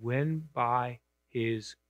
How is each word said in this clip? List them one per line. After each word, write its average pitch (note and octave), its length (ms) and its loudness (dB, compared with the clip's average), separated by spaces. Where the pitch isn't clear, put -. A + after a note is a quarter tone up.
When D3+ 520 0
by B2 460 0
his A2+ 480 -2